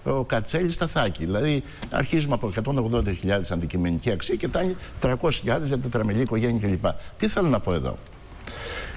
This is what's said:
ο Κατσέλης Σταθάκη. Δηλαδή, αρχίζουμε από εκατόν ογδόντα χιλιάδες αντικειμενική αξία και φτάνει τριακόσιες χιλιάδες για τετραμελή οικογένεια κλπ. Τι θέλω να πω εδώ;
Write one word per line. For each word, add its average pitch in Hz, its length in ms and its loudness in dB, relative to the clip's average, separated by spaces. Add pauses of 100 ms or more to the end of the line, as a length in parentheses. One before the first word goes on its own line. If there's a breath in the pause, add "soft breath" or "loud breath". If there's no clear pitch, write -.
ο 135 200 0
Κατσέλης 160 500 0
Σταθάκη. 139 500 0
Δηλαδή, 135 380 2 (280 loud breath)
αρχίζουμε 147 440 2
από 110 140 0
εκατόν 123 300 0
ογδόντα 113 340 2
χιλιάδες 95 380 0
αντικειμενική 85 600 0
αξία - 240 0
και - 140 -2
φτάνει 185 280 0 (240 loud breath)
τριακόσιες 131 400 2
χιλιάδες 135 280 0
για 135 100 2
τετραμελή 117 420 0
οικογένεια 117 480 2
κλπ. 90 160 0 (340 loud breath)
Τι 214 100 2
θέλω 170 200 2
να 117 120 4
πω 92 140 0
εδώ; 64 240 -2 (1000 loud breath)